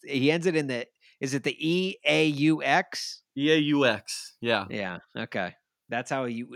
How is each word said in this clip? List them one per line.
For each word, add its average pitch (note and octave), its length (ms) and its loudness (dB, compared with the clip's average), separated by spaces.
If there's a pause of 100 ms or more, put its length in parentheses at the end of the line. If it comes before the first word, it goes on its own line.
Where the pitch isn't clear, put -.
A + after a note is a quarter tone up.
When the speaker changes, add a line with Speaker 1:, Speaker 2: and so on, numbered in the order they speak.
Speaker 1:
he C#3 280 2
ends E3+ 160 0
it E3 80 2
in D3+ 100 0
the, B2+ 220 -4 (320)
is C3+ 160 -2
it A#2+ 80 -4
the C#3+ 160 -2
E F3+ 440 0
A D#3 220 4
U D3+ 380 2
X? - 580 -2 (160)
Speaker 2:
E C#3+ 140 2
A D#3+ 60 6
U D3 280 4
X, - 560 -2
yeah. A2+ 300 0
Speaker 1:
Yeah, F#2 280 -6 (160)
okay. G#2 380 -6 (360)
That's B2 200 -6
how C3+ 140 -2
you A#2+ 320 -8